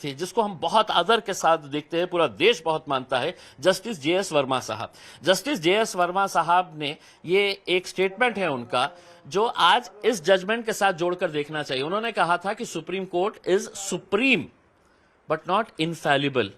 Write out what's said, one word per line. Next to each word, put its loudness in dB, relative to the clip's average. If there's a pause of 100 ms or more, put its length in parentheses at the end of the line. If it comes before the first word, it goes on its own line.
थे -8
जिसको -2
हम -6
बहुत 2
आदर 2
के -6
साथ 4
देखते -6
हैं, 0
पूरा 2
देश 2
बहुत -2
मानता -2
है, -4 (240)
जस्टिस 0
जेएस 0
वर्मा 0
साहब। -8 (320)
जस्टिस 0
जेएस 2
वर्मा 0
साहब 0
ने, -6 (280)
ये 2
एक 0
स्टेटमेंट -2
है 0
उनका -2 (380)
जो 0
आज 4 (140)
इस 0
जजमेंट 2
के -2
साथ 0
जोड़कर -2
देखना -4
चाहिए। -4
उन्होंने -4
कहा 2
था -4
कि -8
"Supreme -6
Court 0 (140)
is 4
supreme 0 (880)
but 2 (120)
not 2 (160)
infallible।" 0 (120)